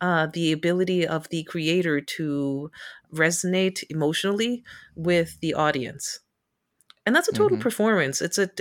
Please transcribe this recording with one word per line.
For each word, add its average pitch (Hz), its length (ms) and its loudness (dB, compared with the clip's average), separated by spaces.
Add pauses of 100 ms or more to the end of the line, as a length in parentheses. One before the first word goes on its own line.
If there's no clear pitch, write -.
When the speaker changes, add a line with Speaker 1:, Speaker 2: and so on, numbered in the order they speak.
Speaker 1:
uh, 165 240 2
the 160 260 0
ability 175 540 2
of 156 240 -4
the 160 140 -4
creator 160 580 0
to 143 680 -4 (420)
resonate 180 760 0
emotionally 202 760 0 (320)
with 165 460 0
the 160 140 -2
audience. 139 680 -2 (840)
And 233 100 4
that's 349 120 2
a - 40 0
total 403 240 4
Speaker 2:
Mm-hmm. - 40 -4
Speaker 1:
performance. 202 600 2
It's - 160 -2
a, 190 120 0 (100)